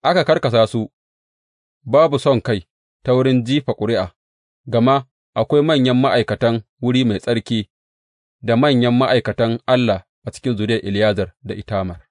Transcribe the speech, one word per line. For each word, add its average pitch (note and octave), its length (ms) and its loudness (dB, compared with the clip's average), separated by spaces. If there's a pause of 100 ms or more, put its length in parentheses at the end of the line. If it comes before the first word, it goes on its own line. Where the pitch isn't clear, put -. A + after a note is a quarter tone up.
Aka E3+ 220 2
karkasa A#2+ 420 2
su A2 260 -4 (920)
babu C#3+ 340 2
son C3+ 220 2
kai G#2+ 200 -4 (440)
ta B2+ 100 0
wurin B2+ 300 2
jifa C3 300 -2
ƙuri'a, G#2 400 -4 (520)
gama B2+ 400 2 (280)
akwai D3 280 2
manyan C3 380 2
ma'aikatan A#2 640 0 (200)
wuri B2 220 0
mai G#2 160 0
tsarki A2+ 500 -4 (720)
da A2+ 140 0
manyan B2 380 2
ma'aikatan A#2 720 0
Allah A#2+ 400 0 (200)
a - 40 -10
cikin B2 260 -6
zuriyar G#2+ 280 -2
Eleyazar G2+ 580 -2
da G#2 120 -10
Itamar. F#2+ 560 -8